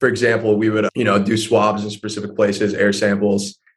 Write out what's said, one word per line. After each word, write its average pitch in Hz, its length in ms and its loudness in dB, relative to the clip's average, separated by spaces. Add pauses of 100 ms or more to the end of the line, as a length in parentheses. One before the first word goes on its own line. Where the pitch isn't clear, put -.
for 131 100 2
example, 110 480 0
we 110 100 0
would, 107 260 0
you 123 100 -2
know, 101 140 2
do 104 200 0
swabs 107 440 2
in 104 80 -8
specific - 460 -10
places, 101 380 0
air 101 180 2
samples, 101 680 -2 (180)